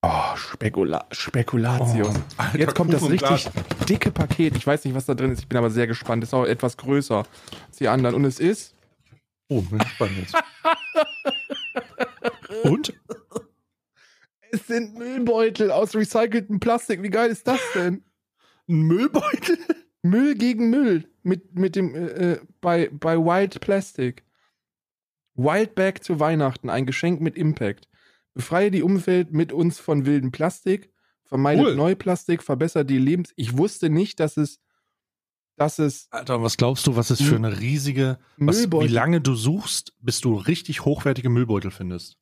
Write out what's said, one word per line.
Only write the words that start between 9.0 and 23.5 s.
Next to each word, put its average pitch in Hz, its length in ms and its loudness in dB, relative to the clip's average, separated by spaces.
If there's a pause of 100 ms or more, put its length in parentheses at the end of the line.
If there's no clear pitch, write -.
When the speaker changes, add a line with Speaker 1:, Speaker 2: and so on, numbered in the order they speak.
Speaker 2:
Oh, 123 120 0
bin 92 160 -4
gespannt 110 400 -2
jetzt. 92 160 -10
<laughs> - 2250 -6
Und? 226 280 0 (1600)
Speaker 1:
Es - 160 -6
sind 226 320 -4
Müllbeutel 226 720 0
aus 185 240 0
recyceltem 220 680 0
Plastik. 226 420 0
Wie 202 80 -6
geil 226 200 2
ist - 180 -6
das 262 120 2 (140)
denn? 180 300 -2 (640)
Speaker 2:
Ein 160 140 4
Müllbeutel? 311 760 2 (440)
Speaker 1:
Müll 247 340 4
gegen 233 340 2
Müll. 226 380 2 (140)
Mit, 180 320 -2
mit 185 220 0
dem, 180 180 -2
äh, 175 400 -2
äh, - 60 -6 (200)
bei, 170 320 2
bei 165 240 0
Wild 180 440 2